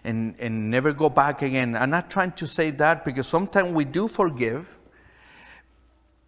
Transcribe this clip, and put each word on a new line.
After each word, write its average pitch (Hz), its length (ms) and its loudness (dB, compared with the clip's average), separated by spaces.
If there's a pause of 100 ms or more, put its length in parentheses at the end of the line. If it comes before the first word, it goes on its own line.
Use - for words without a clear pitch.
and, 113 360 -4
and 110 300 -4
never 131 220 2
go 147 180 2
back 143 320 2
again." 131 340 0
I'm 123 140 0
not 170 200 -2
trying 185 240 -2
to 160 140 -8
say 160 240 0
that, 151 340 2
because 131 220 -2
sometimes 180 460 0
we 156 120 2
do 165 220 -2
forgive, 147 720 -2 (1500)